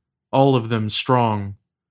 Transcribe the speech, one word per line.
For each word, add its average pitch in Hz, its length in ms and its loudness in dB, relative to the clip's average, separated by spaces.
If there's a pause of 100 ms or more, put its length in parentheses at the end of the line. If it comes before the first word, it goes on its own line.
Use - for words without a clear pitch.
(340)
all 135 220 4
of 113 140 -2
them 110 200 -2
strong. 107 680 -2 (340)